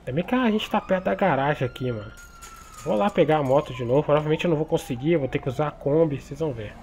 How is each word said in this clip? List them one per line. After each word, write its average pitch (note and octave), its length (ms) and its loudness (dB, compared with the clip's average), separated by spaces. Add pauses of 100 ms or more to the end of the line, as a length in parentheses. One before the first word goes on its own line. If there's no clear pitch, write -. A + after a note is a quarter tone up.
Ainda C3 120 -10
bem E3 120 -2
que F#3 100 -2
a B3 160 2
gente G#3+ 200 -2
tá A3 100 0
perto F#3 240 -2
da G3 100 0
garagem C#3+ 520 0
aqui, B2 240 -4
mano. A2 220 -8 (720)
Vou F3+ 120 0
lá G3+ 120 2
pegar D#3 300 4
a D3 40 0
moto C3+ 300 2
de B2 120 -6
novo. B2+ 180 4
Provavelmente D3+ 420 2
eu F3 60 2
não D#3 60 4
vou D#3 100 -2
conseguir. C#3+ 460 -2
Eu E3 80 4
vou C3 80 -2
ter C#3+ 100 -2
que - 100 -4
usar D3 200 -2
a - 20 -4
Kombi. C#3+ 500 0
Vocês C#3+ 200 -12
vão D#3 120 -4
ver. A2 300 -10